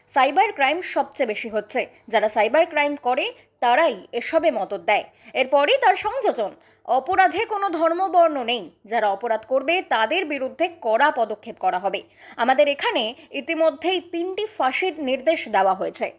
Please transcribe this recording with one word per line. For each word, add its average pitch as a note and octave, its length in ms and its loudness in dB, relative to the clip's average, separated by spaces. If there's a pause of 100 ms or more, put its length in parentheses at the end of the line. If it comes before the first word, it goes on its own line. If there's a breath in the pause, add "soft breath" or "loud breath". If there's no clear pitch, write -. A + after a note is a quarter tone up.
সাইবার D4+ 440 2
ক্রাইম D4 300 0
সবচেয়ে - 460 -4
বেশি G#3+ 220 -6
হচ্ছে, G#3+ 380 -4 (200 soft breath)
যারা G#3+ 220 2
সাইবার A#3 360 4
ক্রাইম D4 300 0
করে C#4+ 380 -2 (260 soft breath)
তারাই B3 520 2
এসবে D4+ 400 0
মদদ G3 340 -6
দেয়।" G3+ 180 2 (300 loud breath)
এরপরই C#4+ 440 4
তার A4 180 4
সংযোজন, G4+ 600 -4 (300 soft breath)
"অপরাধে F4 600 2
কোনো G4 240 -4
ধর্ম E4+ 380 0
বর্ণ D#4+ 360 2
নেই, A3 280 -6 (140)
যারা G#3+ 240 0
অপরাধ A3 360 -2
করবে C#4 360 0
তাদের E4+ 440 0
বিরুদ্ধে C#4 440 -4 (120)
কড়া B3 300 2
পদক্ষেপ A3+ 480 -6
করা F#3 200 -2
হবে। G3 240 -4 (320 loud breath)
আমাদের B3+ 320 2
এখানে C#4 480 -2 (160 loud breath)
ইতিমধ্যেই D#4+ 680 -2
তিনটি F#4 440 -6
ফাঁসির D#4+ 580 -2
নির্দেশ B3+ 460 0
দেওয়া G3 240 4
হয়েছে।" F#3 460 -4